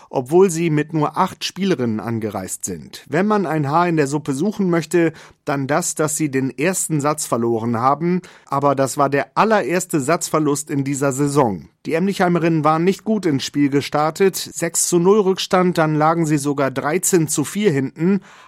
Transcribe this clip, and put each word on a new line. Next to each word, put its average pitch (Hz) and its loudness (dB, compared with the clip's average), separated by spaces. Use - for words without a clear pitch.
obwohl 165 4
sie 165 -2
mit 151 0
nur 151 -2
acht - -2
Spielerinnen 123 -2
angereist 104 -6
sind. 80 -12
Wenn 170 0
man 208 0
ein 147 -2
Haar 175 2
in 170 0
der 143 2
Suppe 147 -2
suchen 190 0
möchte, 165 2
dann 139 -2
das, 156 -2
dass 151 -2
sie 151 -2
den 131 -2
ersten 160 -2
Satz 147 -2
verloren 117 -2
haben. 147 0
Aber 139 0
das 135 -2
war 139 2
der 139 -2
allererste 175 0
Satzverlust 151 0
in 139 0
dieser 139 -2
Saison. 131 0
Die - -6
Emlichheimerinnen 175 2
waren 160 2
nicht 190 0
gut 214 -2
ins 139 0
Spiel 143 0
gestartet. 151 0
Sechs - -4
zu 175 2
null 196 6
Rückstand, 185 2
dann 156 2
lagen 160 2
sie 151 2
sogar 139 0
dreizehn 151 0
zu 143 -2
vier 202 0
hinten, 151 0